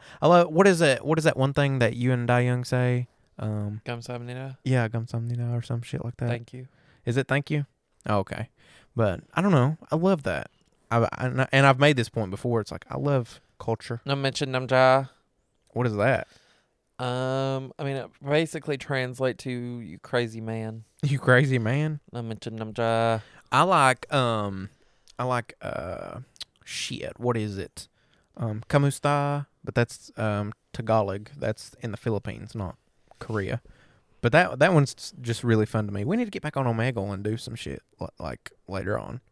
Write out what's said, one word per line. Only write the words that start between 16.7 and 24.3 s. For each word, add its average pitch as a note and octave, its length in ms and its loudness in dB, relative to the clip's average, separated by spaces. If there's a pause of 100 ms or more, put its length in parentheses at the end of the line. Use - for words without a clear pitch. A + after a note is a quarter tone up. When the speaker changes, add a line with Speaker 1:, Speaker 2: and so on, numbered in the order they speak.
Speaker 2:
Um, C3 800 -4
I D3 60 -8
mean, C#3 120 -4
it B2 140 -10 (160)
basically D3+ 500 -2
translate C3 600 -4
to C3+ 120 -8
"you A#2+ 480 -8
crazy A#2 420 -2
man." A2+ 440 -8 (180)
Speaker 1:
You C#3 160 0
crazy C3 400 6
man? D3 420 0 (120)
Speaker 2:
No A#2+ 100 -8
mention A2+ 360 -10
namja. A2+ 640 0 (280)
Speaker 1:
I C3+ 120 6
like, D3+ 500 4
um, G#2 560 -2 (500)